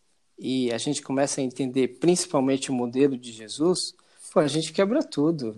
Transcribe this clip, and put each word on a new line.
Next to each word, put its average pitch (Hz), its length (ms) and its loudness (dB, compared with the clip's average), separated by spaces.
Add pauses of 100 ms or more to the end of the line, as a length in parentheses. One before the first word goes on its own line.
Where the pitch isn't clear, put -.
(380)
e 127 340 -2
a 117 60 -2
gente 143 240 -2
começa 139 400 -2
a - 20 0
entender 127 560 -2
principalmente 139 720 2
o 139 40 0
modelo 127 440 2
de 123 140 -12
Jesus, 135 640 -2 (360)
pô, - 80 4
a 151 80 4
gente 156 240 -2
quebra 208 300 2
tudo. 143 560 -2